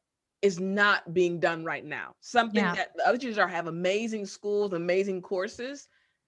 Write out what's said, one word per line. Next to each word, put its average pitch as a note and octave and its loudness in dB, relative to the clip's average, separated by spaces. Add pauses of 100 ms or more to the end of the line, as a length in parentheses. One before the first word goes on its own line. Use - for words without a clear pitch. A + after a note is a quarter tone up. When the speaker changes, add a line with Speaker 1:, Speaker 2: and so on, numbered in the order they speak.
(400)
Speaker 1:
is F#3+ 2
not F#3+ 2
being F3 2
done E3 0
right D3 -6
now? A#2 -10
Something A3 2
Speaker 2:
Yeah. F3 2
Speaker 1:
that F#3 -6
the D#3 0
other A3 4
teachers A#3 -4
are, F#3+ 6
have E3+ -4
amazing G3+ -2
schools, G#3 -2
amazing F#3 0
courses. A#3 -8 (420)